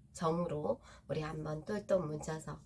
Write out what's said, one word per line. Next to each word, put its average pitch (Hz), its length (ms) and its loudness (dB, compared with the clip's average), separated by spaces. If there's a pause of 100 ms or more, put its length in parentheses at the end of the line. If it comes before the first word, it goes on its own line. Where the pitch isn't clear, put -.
(140)
정으로 170 680 2 (260)
우리 156 140 0
한번 156 440 -2
똘똘 208 340 4
뭉쳐서 151 680 -4